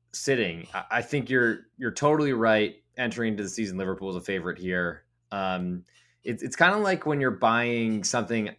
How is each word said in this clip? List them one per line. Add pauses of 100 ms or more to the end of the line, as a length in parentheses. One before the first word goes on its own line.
(120)
sitting,
I,
I
think
you're, (100)
you're
totally
right. (220)
Entering
into
the
season,
Liverpool
is
a
favorite
here. (280)
Um, (380)
it's,
it's
kinda
like
when
you're
buying
something